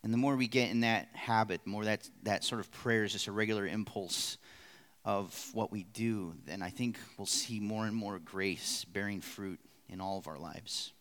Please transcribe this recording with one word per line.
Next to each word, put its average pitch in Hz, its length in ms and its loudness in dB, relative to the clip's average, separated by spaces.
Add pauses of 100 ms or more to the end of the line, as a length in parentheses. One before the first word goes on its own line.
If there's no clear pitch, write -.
And 110 80 2
the 117 40 4
more 135 200 4
we 127 100 4
get 117 240 4
in 117 80 4
that 113 320 4
habit, 110 540 2
the - 40 -6
more 104 140 -2
that, 107 260 2 (140)
that 101 220 2
sort 117 160 -2
of - 100 -10
prayer 113 320 4
is 101 80 0
just 107 160 -2
a 104 60 -6
regular 107 340 2
impulse 98 720 -2 (680)
of 101 480 -2
what 110 180 0
we 104 140 -4
do, 107 500 0 (120)
then 87 160 -6
I 87 80 -4
think 120 280 -2 (200)
we'll 101 80 -6
see - 340 0
more 110 260 0
and 107 80 -2
more 101 260 -2
grace 95 680 -2
bearing 98 340 -2
fruit 95 400 -8 (300)
in 92 100 -10
all 98 180 -4
of 92 120 -8
our 76 100 -8
lives. - 600 -8